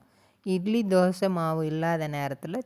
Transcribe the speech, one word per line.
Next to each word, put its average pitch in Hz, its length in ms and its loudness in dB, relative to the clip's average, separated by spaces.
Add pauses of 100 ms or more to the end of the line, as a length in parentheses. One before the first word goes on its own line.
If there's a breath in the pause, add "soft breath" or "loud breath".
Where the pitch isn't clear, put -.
(460 soft breath)
இட்லி, 196 360 0 (120)
தோசை 185 360 4
மாவு 160 360 0
இல்லாத 160 420 0
நேரத்துல 147 580 -6